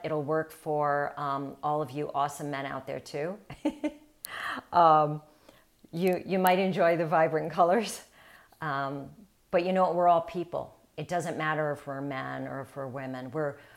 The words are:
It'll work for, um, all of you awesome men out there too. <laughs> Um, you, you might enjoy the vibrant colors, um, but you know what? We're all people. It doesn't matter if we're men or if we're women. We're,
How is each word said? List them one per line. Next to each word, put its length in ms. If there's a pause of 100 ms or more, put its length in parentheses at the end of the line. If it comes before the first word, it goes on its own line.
It'll 180
work 300
for, 640
um, 440
all 220
of 80
you 240
awesome 380
men 140
out 200
there 140
too. 360 (280)
<laughs> 80 (1000)
Um, 500 (680)
you, 340
you 140
might 200
enjoy 380
the 100
vibrant 440
colors, 500 (600)
um, 480 (420)
but 140
you 80
know 120
what? 120
We're 120
all 120
people. 540 (220)
It 120
doesn't 280
matter 360
if 140
we're 140
men 460
or 140
if 160
we're 100
women. 460
We're, 240 (200)